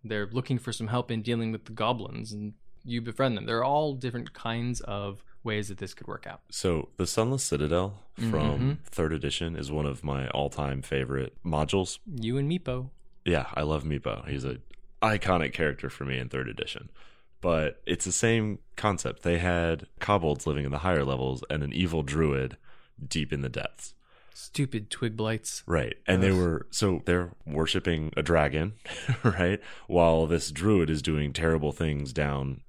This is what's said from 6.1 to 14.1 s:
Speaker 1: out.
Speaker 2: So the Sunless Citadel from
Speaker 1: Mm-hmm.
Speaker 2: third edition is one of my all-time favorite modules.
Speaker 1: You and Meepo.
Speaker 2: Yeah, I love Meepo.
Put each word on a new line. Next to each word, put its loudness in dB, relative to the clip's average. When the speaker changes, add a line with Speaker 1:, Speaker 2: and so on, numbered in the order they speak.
Speaker 1:
out. -12
Speaker 2:
So 0
the 0
Sunless 0
Citadel 0
from 0
Speaker 1:
Mm-hmm. 2
Speaker 2:
third 0
edition -2
is -6
one 0
of -4
my -2
all-time -2
favorite -2
modules. 0
Speaker 1:
You -4
and 0
Meepo. -4
Speaker 2:
Yeah, 2
I -2
love 2
Meepo. -2